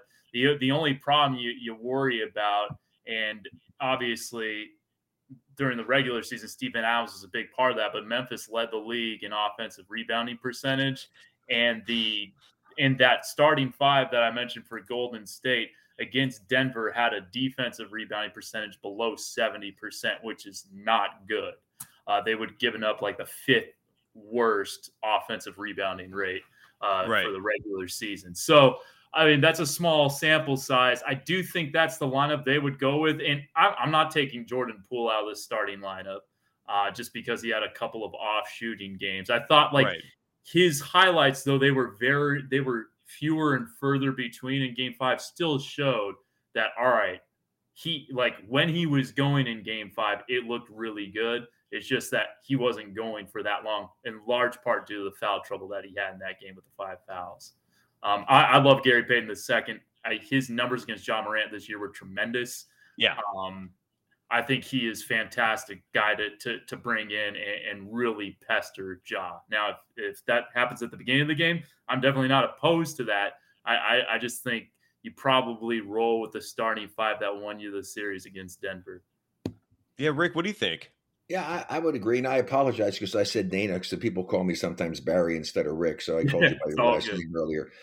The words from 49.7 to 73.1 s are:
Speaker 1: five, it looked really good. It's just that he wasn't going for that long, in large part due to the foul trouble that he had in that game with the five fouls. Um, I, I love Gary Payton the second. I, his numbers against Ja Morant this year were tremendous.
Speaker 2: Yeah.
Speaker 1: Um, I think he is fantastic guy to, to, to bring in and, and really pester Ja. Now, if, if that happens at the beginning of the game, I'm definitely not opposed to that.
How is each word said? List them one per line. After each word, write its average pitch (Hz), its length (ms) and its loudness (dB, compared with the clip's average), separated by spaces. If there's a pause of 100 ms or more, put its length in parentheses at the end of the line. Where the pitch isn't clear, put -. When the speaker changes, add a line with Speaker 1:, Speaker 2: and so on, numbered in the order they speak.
Speaker 1:
five, 104 360 -2
it 123 180 0
looked 117 240 -6
really 107 380 -8
good. 117 400 -2 (240)
It's 110 160 -8
just 123 240 -2
that 110 160 0 (160)
he 135 120 0
wasn't 110 400 -2
going 107 320 -6
for 101 160 -8
that 101 200 -2
long, 104 260 -4 (160)
in 110 220 -10
large 120 340 0
part 107 260 0
due 104 120 -8
to 101 100 -6
the 98 60 -10
foul 101 260 -2
trouble 98 280 -10
that 98 140 -8
he 98 140 -20
had 95 160 -2
in 95 60 -16
that 95 200 -10
game 95 160 -18
with 92 100 -20
the - 120 -20
five 95 200 -10 (100)
fouls. 90 460 -12 (500)
Um, 101 260 2
I, 139 140 10
I 131 160 8
love 135 240 8
Gary 120 200 6
Payton 117 240 2
the 104 80 -8
second. 110 460 -2 (240)
I, 113 160 -4
his 135 280 0
numbers 120 340 -2
against 104 240 -10
Ja 110 160 0
Morant 107 280 -2
this 101 160 -12
year 107 120 -8
were 101 100 -8
tremendous. 110 760 -6 (320)
Speaker 2:
Yeah. - 200 0 (180)
Speaker 1:
Um, 95 360 -8 (580)
I 117 120 2
think 127 220 -2
he 123 240 -4
is 104 160 -6
fantastic 110 800 -2 (100)
guy 107 220 2
to, 104 220 -4
to, 113 300 -6
to - 100 -8
bring 110 340 -4
in 104 240 -4
and, 101 440 -8
and 101 140 -14
really 107 440 -2 (100)
pester 95 600 -4
Ja. 90 300 -6 (100)
Now, 104 220 0
if, - 40 -10 (220)
if 101 280 -8
that 120 280 2
happens 120 300 -2
at 117 80 -6
the - 60 -14
beginning 131 260 2
of 147 40 0
the 156 80 0
game, 170 280 0 (260)
I'm 131 100 0
definitely 131 300 4
not 135 140 6
opposed 160 540 2
to 123 80 -4
that. 101 280 0 (320)